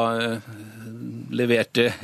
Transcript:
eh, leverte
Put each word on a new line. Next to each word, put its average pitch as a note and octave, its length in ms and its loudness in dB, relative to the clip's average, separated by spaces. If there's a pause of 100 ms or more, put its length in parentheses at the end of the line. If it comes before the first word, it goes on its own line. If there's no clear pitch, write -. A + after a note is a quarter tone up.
(200)
eh, A2+ 200 -2 (920)
leverte A#2 600 4 (100)